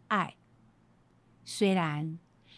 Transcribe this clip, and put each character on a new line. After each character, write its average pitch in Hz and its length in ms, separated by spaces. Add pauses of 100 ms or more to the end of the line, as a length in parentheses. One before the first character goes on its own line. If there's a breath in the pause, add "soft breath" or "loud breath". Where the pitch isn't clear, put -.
爱。 196 280 (1080)
虽 196 300
然 160 460 (380 soft breath)